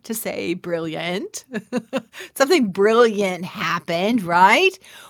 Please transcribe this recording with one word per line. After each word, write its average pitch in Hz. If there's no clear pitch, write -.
to 226
say 196
brilliant. 170
<laughs> -
Something 269
brilliant 202
happened, 180
right? 196